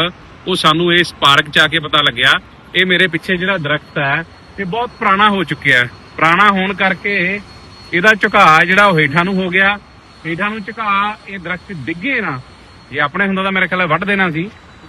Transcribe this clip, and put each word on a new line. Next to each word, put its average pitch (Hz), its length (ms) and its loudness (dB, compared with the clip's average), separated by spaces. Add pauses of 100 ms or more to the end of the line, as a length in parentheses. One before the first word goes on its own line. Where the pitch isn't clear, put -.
(480)
ਉਹ 185 80 -2
ਸਾਨੂੰ 170 380 0
ਇਸ 175 200 0
ਪਾਰਕ 147 360 2
'ਚ 156 100 0
ਆ 156 80 4
ਕੇ 160 120 -4
ਪਤਾ 151 220 -2
ਲੱਗਿਆ। 135 380 0 (360)
ਇਹ 180 100 2
ਮੇਰੇ 185 220 2
ਪਿੱਛੇ 160 300 -4
ਜਿਹੜਾ 185 200 -2
ਦਰਖਤ 147 400 -6
ਹੈ, 147 260 -2 (360)
ਇਹ 196 60 -8
ਬਹੁਤ 226 340 -6
ਪੁਰਾਣਾ 214 300 2
ਹੋ 196 140 0
ਚੁੱਕਿਆ 143 360 0
ਹੈ। 120 100 0 (260)
ਪੁਰਾਣਾ 185 360 4
ਹੋਣ 190 220 -2
ਕਰਕੇ 196 440 -4 (760)
ਇਹਦਾ 190 200 6
ਝੁਕਾਅ 190 520 4
ਜਿਹੜਾ, 190 200 4
ਉਹ 180 140 4
ਹੇਠਾਂ 156 260 2
ਨੂੰ 190 180 0
ਹੋ 180 60 -4
ਗਿਆ। 196 280 0 (480)
ਹੇਠਾਂ 170 240 -4
ਨੂੰ 220 120 -8
ਝੁਕਾਅ, 208 680 -4
ਇਹ 196 100 -12
ਦਰਖਤ 175 320 -10 (140)
ਡਿੱਗੇ 202 360 -6
ਨਾ, 151 180 -6 (520)
ਜੇ 135 80 -6
ਆਪਣੇ 151 280 -2
ਹੁੰਦਾ 190 160 -2
ਤਾਂ 196 80 -2
ਮੇਰੇ 185 160 0
ਖਿਆਲ 180 200 -2
ਵੱਢ 160 160 0
ਦੇਣਾ 196 280 0
ਸੀ, 165 180 -6 (400)